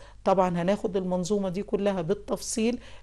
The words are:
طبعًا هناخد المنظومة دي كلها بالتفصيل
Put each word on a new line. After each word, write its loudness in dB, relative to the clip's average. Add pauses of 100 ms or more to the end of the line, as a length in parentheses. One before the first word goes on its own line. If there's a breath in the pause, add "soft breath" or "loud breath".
(240 loud breath)
طبعًا 4
هناخد 0
المنظومة 0
دي -4
كلها 0
بالتفصيل -2 (220 loud breath)